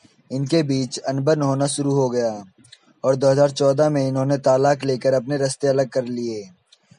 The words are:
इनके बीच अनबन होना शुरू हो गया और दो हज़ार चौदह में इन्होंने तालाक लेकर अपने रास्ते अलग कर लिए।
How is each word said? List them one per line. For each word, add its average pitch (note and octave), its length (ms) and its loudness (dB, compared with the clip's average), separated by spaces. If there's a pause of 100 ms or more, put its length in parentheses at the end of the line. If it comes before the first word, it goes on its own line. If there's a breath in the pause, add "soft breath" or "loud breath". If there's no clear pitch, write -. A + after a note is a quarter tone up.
(320 soft breath)
इनके C#3 300 0
बीच C3+ 360 -4
अनबन C#3 440 -2
होना C3+ 240 0
शुरू C#3 280 -2
हो C3 160 2
गया A2+ 340 -2 (600 soft breath)
और C3 120 2
दो C3+ 140 2
हज़ार C#3+ 200 4
चौदह C#3+ 400 2
में C#3 180 0
इन्होंने C3+ 300 0
तालाक C3+ 460 2
लेकर C3 280 0
अपने C3 240 -2
रास्ते C#3 320 -2
अलग C3+ 200 0
कर B2+ 160 -4
लिए। A#2 460 -8 (480 soft breath)